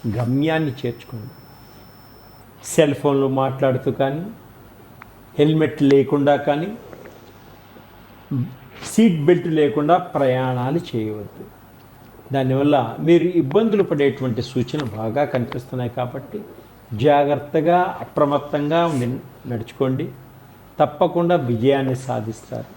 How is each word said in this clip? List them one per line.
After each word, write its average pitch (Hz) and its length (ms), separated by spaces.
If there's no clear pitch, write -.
గమ్యాన్ని 139 640
చేర్చుకోండి. 120 580
సెల్ 151 280
ఫోన్లు 139 340
మాట్లాడుతూ 135 640
కానీ, 143 340
హెల్మెట్ 151 440
లేకుండా 139 520
కానీ, 160 420
సీట్ 175 400
బెల్ట్ 175 220
లేకుండా 151 500
ప్రయాణాలు 131 800
చేయవద్దు. 107 680
దానివల్ల 131 680
మీరు 160 240
ఇబ్బందులు 180 600
పడేటువంటి 131 580
సూచనలు 131 440
బాగా 110 400
కనిపిస్తున్నాయి 123 640
కాబట్టి 127 520
జాగ్రత్తగా, 147 1080
అప్రమత్తంగా 147 840
ఉండి 131 340
నడుచుకోండి. 131 580
తప్పకుండా 170 560
విజయాన్ని 131 600
సాధిస్తారు. 117 680